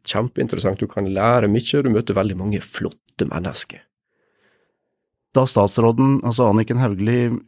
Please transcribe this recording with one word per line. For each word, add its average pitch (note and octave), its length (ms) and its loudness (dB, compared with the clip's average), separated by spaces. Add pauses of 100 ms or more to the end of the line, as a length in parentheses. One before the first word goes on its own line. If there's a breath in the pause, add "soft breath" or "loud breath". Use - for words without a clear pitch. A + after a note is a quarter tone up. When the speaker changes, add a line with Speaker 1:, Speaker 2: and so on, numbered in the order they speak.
Speaker 1:
kjempeinteressant. G#2 720 -2
Du G#2 80 -4
kan G2 240 -4
lære G#2+ 380 2
mye, A#2 260 0
og C#3+ 80 0
du A#2+ 80 2
møter G#2 240 0
veldig G2+ 220 0
mange G2+ 260 -4
flotte - 640 -8
mennesker. - 540 -6 (1500)
Speaker 2:
Da C3 160 4
statsråden, A#2 720 2
altså A#2+ 240 0
Anniken A2 320 2
Hauglie, A#2 540 0 (160)